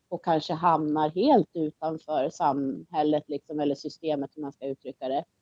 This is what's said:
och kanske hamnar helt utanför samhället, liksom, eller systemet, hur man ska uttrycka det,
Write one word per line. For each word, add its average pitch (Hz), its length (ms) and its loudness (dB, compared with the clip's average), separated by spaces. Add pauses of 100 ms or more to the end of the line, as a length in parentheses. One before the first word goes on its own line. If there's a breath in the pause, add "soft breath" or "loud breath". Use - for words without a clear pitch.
och 170 140 -6
kanske 165 300 0
hamnar 156 560 2
helt 202 440 4
utanför 156 760 -2
samhället, 151 1000 0
liksom, 151 320 -6
eller 147 160 0
systemet, 147 600 -6
hur 156 60 -10
man 143 100 -8
ska - 160 -10
uttrycka 135 400 -10
det, 139 160 -2 (180)